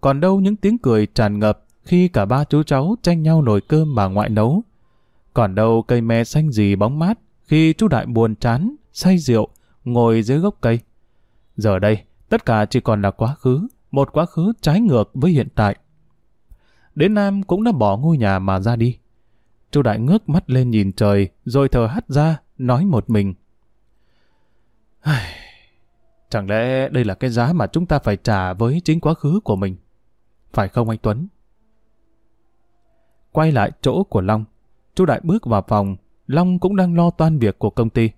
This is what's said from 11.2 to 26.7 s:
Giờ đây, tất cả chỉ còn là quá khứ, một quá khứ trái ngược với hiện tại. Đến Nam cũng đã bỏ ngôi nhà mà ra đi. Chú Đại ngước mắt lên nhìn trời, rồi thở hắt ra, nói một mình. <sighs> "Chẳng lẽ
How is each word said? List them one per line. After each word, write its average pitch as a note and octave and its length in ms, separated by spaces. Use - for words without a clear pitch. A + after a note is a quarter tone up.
Giờ G2+ 220
đây, G#2 240
tất A3+ 160
cả G#2+ 200
chỉ B2 140
còn G#2+ 220
là G2 100
quá A#2+ 220
khứ, D3 340
một C#3 220
quá D#3+ 120
khứ F3 360
trái D#3+ 200
ngược B2+ 320
với C#3+ 180
hiện C#3+ 240
tại. G#2 200
Đến F3 180
Nam G3+ 300
cũng F#3+ 200
đã A#3+ 80
bỏ G#2+ 260
ngôi D#3 200
nhà G2 220
mà F#2+ 200
ra A2+ 160
đi. A#2 220
Chú C#3+ 100
Đại A2+ 180
ngước D#3 300
mắt D#3 200
lên B2+ 200
nhìn G2+ 240
trời, G2+ 360
rồi C3+ 240
thở A#2+ 160
hắt D3+ 220
ra, D3 340
nói B2+ 280
một C3 240
mình. G2+ 240
<sighs> D3+ 60
"Chẳng G2+ 200
lẽ B2+ 400